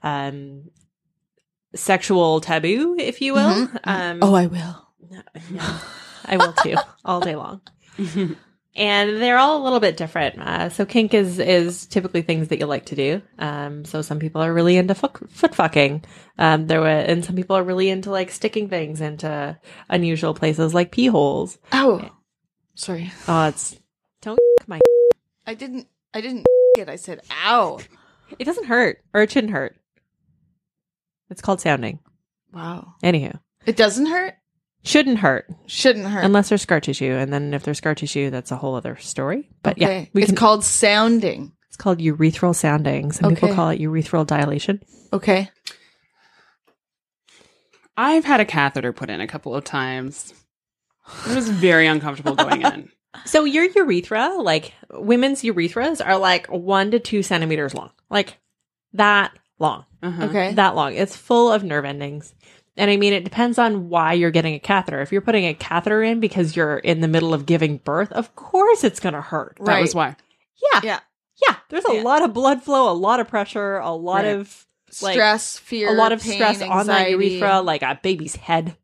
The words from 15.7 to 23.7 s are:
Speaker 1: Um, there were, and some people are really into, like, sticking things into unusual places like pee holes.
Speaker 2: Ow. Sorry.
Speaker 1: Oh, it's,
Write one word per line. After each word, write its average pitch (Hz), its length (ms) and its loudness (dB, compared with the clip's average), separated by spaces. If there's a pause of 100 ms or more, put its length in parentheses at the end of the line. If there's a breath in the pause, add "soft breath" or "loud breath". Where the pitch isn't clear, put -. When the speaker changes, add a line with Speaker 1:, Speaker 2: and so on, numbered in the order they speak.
Speaker 1:
Um, 160 300 2
there 160 120 2
were, 156 80 2
and 170 380 0
some 180 100 -6
people 185 220 0
are 185 60 2
really 185 260 0
into, 190 200 -6
like, 190 220 -4
sticking 214 380 -4
things 156 320 -6
into 151 560 -6 (320 loud breath)
unusual 165 440 0
places 160 400 0
like 175 180 0
pee 247 160 2
holes. 151 500 0 (160)
Speaker 2:
Ow. 269 360 2 (680)
Sorry. 180 360 -10 (160)
Speaker 1:
Oh, 160 200 2
it's, - 280 -6 (460)